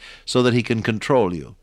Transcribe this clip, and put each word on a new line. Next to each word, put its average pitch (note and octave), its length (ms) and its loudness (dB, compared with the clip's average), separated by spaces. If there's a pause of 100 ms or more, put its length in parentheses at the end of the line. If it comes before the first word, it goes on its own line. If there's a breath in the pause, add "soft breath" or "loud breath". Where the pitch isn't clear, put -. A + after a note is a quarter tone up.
(260 loud breath)
so B2+ 160 0
that B2 140 2
he A#2+ 80 2
can A2+ 180 -2
control A2 540 0
you. C#2 280 -12